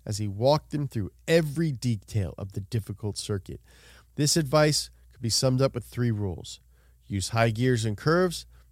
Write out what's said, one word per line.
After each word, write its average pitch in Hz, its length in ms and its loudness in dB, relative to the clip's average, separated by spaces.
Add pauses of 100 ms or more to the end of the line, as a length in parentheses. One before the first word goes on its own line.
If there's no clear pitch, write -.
as 101 140 -6
he 107 100 -4
walked 120 440 2
them 147 160 -4
through 107 240 -6 (160)
every 160 440 2
detail 107 680 -2
of 95 140 -8
the 104 80 -6
difficult 101 580 -6
circuit. 95 420 -8 (540)
This 147 200 0
advice 151 540 2 (240)
could - 80 -20
be 117 80 -2
summed 131 320 2
up 135 140 2
with 117 100 -6
three 120 240 -2
rules. 104 500 -4 (460)
Use 98 240 -4
high 117 220 4
gears 117 340 0
and 107 100 -2
curves, 170 520 0 (240)